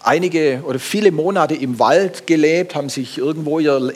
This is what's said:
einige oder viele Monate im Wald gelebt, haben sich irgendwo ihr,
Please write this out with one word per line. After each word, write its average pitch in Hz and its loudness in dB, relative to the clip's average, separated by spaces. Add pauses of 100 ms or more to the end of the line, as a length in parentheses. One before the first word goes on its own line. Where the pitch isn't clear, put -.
einige 156 0
oder 131 -4
viele 202 2
Monate 160 0
im 127 -4
Wald 165 2
gelebt, 165 2
haben 143 -6
sich 127 -8
irgendwo 151 -2
ihr, 135 0